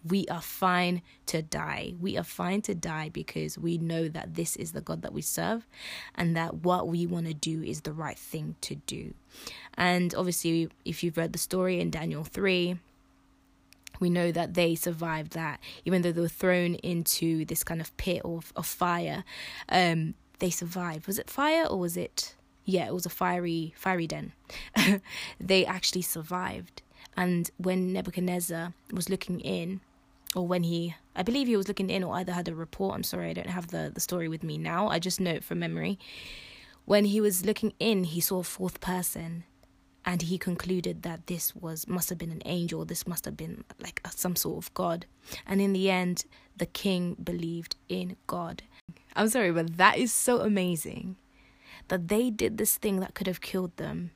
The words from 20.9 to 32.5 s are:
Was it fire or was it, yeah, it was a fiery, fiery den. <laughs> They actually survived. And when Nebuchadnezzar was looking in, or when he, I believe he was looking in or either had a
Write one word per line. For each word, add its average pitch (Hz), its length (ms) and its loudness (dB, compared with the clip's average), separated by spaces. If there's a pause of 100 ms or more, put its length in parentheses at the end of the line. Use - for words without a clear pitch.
Was 196 120 -2
it - 100 -6
fire 311 380 4
or 196 120 0
was 175 180 0
it, - 380 -4 (300)
yeah, 180 220 2
it 120 80 -4
was 180 120 -4
a 170 40 -4
fiery, 175 680 0
fiery 180 300 0
den. 156 260 -8 (440)
<laughs> 202 240 6 (400)
They 185 260 6
actually 185 360 0
survived. 180 800 -6 (340)
And 180 400 2
when 185 360 2
Nebuchadnezzar 180 800 -2 (200)
was 175 160 -2
looking 185 320 -2
in, 185 400 -2 (560)
or 180 100 0
when 180 160 4
he, 170 320 0 (220)
I 185 60 -2
believe 247 260 2
he 226 80 6
was 196 120 2
looking 196 220 0
in 185 140 2
or 170 120 -2
either 185 160 -2
had 175 160 -2
a 165 60 -4